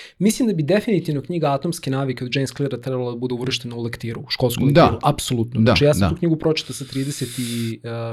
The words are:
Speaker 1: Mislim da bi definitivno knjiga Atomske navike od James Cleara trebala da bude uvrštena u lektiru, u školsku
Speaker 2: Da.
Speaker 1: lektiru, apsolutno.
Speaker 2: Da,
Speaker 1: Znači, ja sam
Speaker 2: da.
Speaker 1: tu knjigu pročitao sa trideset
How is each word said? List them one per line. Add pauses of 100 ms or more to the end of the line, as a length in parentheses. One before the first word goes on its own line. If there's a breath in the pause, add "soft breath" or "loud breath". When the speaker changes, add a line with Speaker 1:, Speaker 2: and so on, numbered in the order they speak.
(180 loud breath)
Speaker 1:
Mislim
da
bi
definitivno
knjiga
Atomske
navike
od
James
Cleara
trebala
da
bude
uvrštena
u
lektiru,
u
školsku
Speaker 2:
Da.
Speaker 1:
lektiru,
apsolutno.
Speaker 2:
Da,
Speaker 1:
Znači,
ja
sam
Speaker 2:
da.
Speaker 1:
tu
knjigu
pročitao
sa
trideset (840)